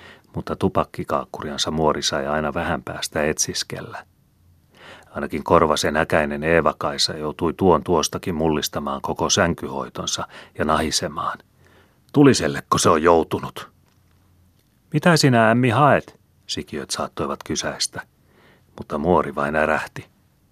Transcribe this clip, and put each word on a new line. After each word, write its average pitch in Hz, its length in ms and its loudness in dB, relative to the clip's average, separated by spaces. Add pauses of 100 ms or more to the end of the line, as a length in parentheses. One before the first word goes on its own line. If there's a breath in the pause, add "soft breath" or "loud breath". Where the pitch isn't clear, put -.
(340 loud breath)
mutta - 220 -6
tupakkikaakkuriansa 76 1160 -2
muori 76 320 2
sai 71 240 -2
aina 76 280 -2
vähän 82 280 -4
päästä - 420 -4
etsiskellä. - 800 -4 (1040 loud breath)
Ainakin 73 340 -8
Korvasen 80 520 4
äkäinen 76 480 0
Eeva-Kaisa 78 720 0
joutui 76 360 -2
tuon 85 320 4
tuostakin 85 500 -2
mullistamaan 73 680 -2
koko 80 300 -4
sänkyhoitonsa 69 1000 -2 (300 loud breath)
ja - 60 -2
nahisemaan. 78 760 -2 (720 soft breath)
"Tuliselleko 95 680 4
se 107 100 2
on 80 140 4
joutunut?" - 680 2 (1200)
"Mitä 156 240 2
sinä, 120 340 4
ämmi, 123 200 2
haet?" 120 500 2 (260)
sikiöt - 440 -10
saattoivat 71 540 -6
kysäistä, - 580 -6 (760 soft breath)
mutta - 200 -8
muori 73 360 2
vain 73 220 -2
ärähti. 78 500 0 (460)